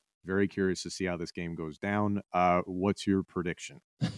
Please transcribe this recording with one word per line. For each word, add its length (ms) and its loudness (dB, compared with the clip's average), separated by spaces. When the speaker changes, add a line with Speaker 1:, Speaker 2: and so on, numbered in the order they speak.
Speaker 1:
very 240 2
curious 360 0
to 80 -8
see 140 -4
how 120 -2
this 140 -6
game 240 -6
goes 240 -8
down. 420 0
Uh, 340 4
what's 420 0
your 160 4
prediction? 580 -6
Speaker 2:
<laughs> 160 2